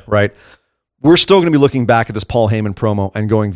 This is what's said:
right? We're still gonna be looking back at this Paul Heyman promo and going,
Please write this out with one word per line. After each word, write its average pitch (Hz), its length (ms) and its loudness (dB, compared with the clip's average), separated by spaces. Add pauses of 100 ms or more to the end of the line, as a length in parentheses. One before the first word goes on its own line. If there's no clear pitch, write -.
right? 104 260 0 (720)
We're 170 120 6
still 190 220 2
gonna 170 120 0
be 151 60 2
looking 135 280 0
back 117 240 0
at 113 40 -12
this 101 100 -8
Paul 113 260 -2
Heyman 107 260 -4
promo 101 400 -4
and 107 140 -4
going, 107 260 0